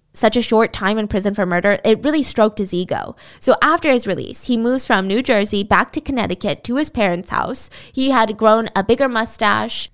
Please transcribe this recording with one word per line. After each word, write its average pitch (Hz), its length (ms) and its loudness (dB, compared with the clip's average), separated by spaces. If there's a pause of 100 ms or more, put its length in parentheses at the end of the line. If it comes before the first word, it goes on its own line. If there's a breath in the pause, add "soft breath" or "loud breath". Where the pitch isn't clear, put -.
(140)
such 220 240 2
a 240 60 2
short 220 280 2
time 208 280 -2
in 214 80 -4
prison 208 260 -2
for 202 140 -2
murder, 180 360 2
it 220 200 2
really 302 180 2
stroked 214 380 0
his 190 160 -4
ego. 175 400 -6 (240 loud breath)
So - 200 4
after 311 320 2
his 247 140 2
release, - 380 -6
he 247 120 0
moves 240 300 0
from 190 220 0
New 214 160 0
Jersey 208 400 0
back 208 300 2
to 302 80 -6
Connecticut 208 640 -4
to 240 100 -4
his 302 160 -2
parents' 185 400 -2
house. - 400 -6 (200 loud breath)
He 262 200 0
had 220 260 2
grown 220 380 2
a 196 80 2
bigger 262 260 2
mustache. 220 840 -2